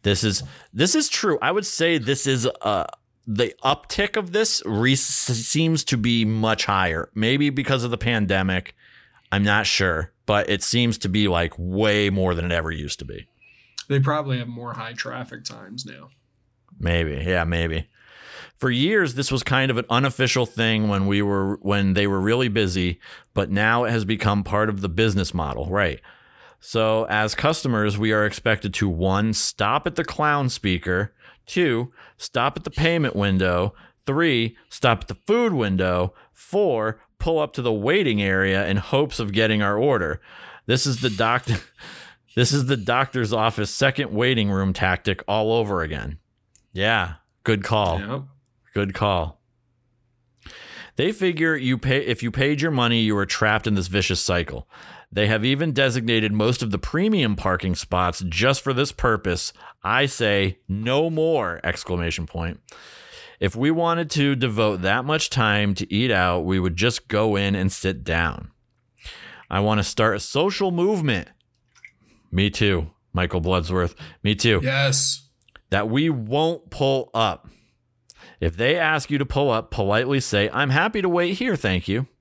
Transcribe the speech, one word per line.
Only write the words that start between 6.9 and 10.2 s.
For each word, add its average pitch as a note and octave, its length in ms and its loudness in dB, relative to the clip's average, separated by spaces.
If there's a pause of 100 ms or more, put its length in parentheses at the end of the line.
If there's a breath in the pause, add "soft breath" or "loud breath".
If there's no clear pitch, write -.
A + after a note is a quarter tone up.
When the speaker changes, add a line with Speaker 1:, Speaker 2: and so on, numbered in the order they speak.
Speaker 1:
Maybe C3+ 360 0
because C3 340 -2
of A#2+ 60 -4
the A#2 80 -2
pandemic. F#2+ 760 0 (560 soft breath)
I'm G2+ 140 2
not G#2 220 2
sure, F2 460 0 (120)